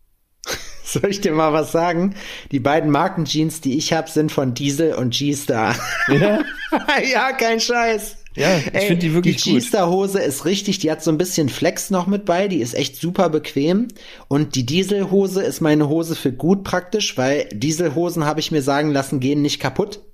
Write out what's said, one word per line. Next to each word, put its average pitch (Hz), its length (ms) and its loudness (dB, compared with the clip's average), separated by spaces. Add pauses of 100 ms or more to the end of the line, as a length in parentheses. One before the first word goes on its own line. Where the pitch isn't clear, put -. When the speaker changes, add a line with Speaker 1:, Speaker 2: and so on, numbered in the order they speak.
(200)
Speaker 1:
<laughs> - 640 -12
Soll 190 260 -2
ich 202 100 -4
dir 180 120 0
mal 156 200 2
was 151 180 0
sagen? 175 440 0 (360)
Die 139 100 0
beiden 151 300 2
Marken 170 360 0
Jeans, 156 340 -2
die 135 160 0
ich 156 160 0
hab, 160 160 0
sind 151 240 0
von 131 220 0
Diesel 143 400 0
und 123 200 -2
G-Star. 135 640 0 (320)
Speaker 2:
Ja? 202 400 4
Speaker 1:
<laughs> - 60 -12 (580)
Ja, 254 200 0
kein 233 260 0
Scheiß. 233 580 -2 (200)
Speaker 2:
Ja, 165 200 2
ich - 160 -2
Speaker 1:
Ey, 190 140 0
Speaker 2:
find 175 160 2
die 160 100 0
wirklich 170 300 2
Speaker 1:
die 190 80 0
Speaker 2:
gut. 143 100 6
Speaker 1:
G-Star-Hose 190 600 0
ist 139 240 -2
richtig, 196 340 0
die 156 100 0
hat 156 140 -2
so 170 80 0
ein 156 80 2
bisschen 170 300 0
Flex - 420 -2
noch 180 160 0
mit 202 200 -2
bei, 185 200 2
die 180 140 0
ist 120 140 -4
echt 143 200 -4
super 175 340 0
bequem. 160 600 0 (400)
Und 147 260 0
die 131 100 0
Diesel-Hose 190 800 2
ist - 180 -2
meine 151 280 4
Hose 160 260 0
für 135 180 -2
gut 190 300 6
praktisch, 190 560 -2
weil 135 340 2
Diesel-Hosen, 160 720 0
hab 151 140 0
ich 156 140 -2
mir 151 100 2
sagen 143 300 2
lassen, 139 260 0
gehen 143 240 2
nicht 143 160 0
kaputt. 185 420 -2 (140)